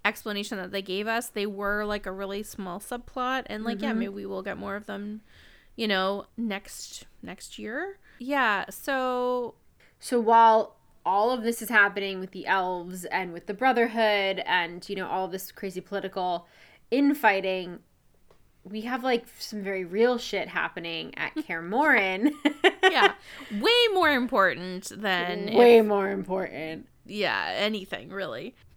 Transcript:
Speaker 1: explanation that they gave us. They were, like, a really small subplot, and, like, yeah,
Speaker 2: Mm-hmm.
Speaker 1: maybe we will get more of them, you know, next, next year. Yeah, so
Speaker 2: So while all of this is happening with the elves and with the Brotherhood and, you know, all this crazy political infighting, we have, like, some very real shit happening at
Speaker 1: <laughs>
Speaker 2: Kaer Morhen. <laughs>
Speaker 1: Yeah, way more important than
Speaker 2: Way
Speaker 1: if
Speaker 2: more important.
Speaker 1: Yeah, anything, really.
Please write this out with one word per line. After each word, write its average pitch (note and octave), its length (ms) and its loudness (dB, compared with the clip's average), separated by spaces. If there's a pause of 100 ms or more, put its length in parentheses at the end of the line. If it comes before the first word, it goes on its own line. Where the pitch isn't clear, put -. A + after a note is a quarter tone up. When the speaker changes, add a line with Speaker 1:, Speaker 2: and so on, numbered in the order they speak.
Speaker 1:
explanation G#3 520 -6
that F#3 140 -10
they G3 100 -4
gave G3 260 -6
us. A3+ 200 -4
They G3+ 180 -6
were, G3+ 380 -4
like, G#3 220 -6
a G3 80 -8
really G3 300 -8
small F#3+ 360 -10
subplot, B3+ 680 -6
and, G#3+ 180 -8
like, A#3 160 -6
yeah, A3 80 -2
Speaker 2:
Mm-hmm. A3+ 100 -2
Speaker 1:
maybe A#3 100 -4
we G3+ 160 -10
will F#3+ 180 -8
get G3 140 -8
more G3 200 -8
of G#3+ 80 -14
them, G#3 340 -10 (560)
you A3+ 140 -2
know, G3 380 0 (100)
next, - 680 -8 (160)
next - 380 -16
year. C#4+ 380 -10 (220)
Yeah, B3 500 0
so B3 840 -2 (440)
Speaker 2:
So - 220 -2
while A3+ 560 8 (280)
all G#3 260 2
of A#3+ 120 -2
this A#3 180 -2
is A3 60 -8
happening G3+ 540 4
with F#3+ 100 -10
the F#3 160 -12
elves F3+ 560 0
and F3 300 -4
with E3+ 140 -14
the G#3 60 -4
Brotherhood A3 920 2
and, F3 420 -2
you G3+ 80 -6
know, F#3+ 140 -6
all F#3 180 -2
this F#3 240 -10
crazy F#3 300 -10
political F#3 680 -4 (440)
infighting, G3 880 2 (840)
we G#3 180 -10
have, B3 220 -6
like, B3+ 220 0 (140)
some G#3+ 240 -10
very F#3+ 220 -6
real A3+ 320 2
shit G3 320 -4
happening E3 680 -6
at - 180 -6
Speaker 1:
<laughs> D#4 120 -8
Speaker 2:
Kaer E3 140 -6
Morhen. G#3+ 680 2 (120)
<laughs> - 0 - (480)
Speaker 1:
Yeah, D#4+ 220 4 (480)
way A4+ 160 4 (160)
more F4 160 4
important F#3 840 0
than F#3 580 -2
Speaker 2:
Way A#3+ 240 12
Speaker 1:
if A3 80 8
Speaker 2:
more G3+ 240 0
important. F3+ 800 -6 (180)
Speaker 1:
Yeah, A2+ 500 -2
anything, F#3+ 540 -4
really. F3 460 -10 (220)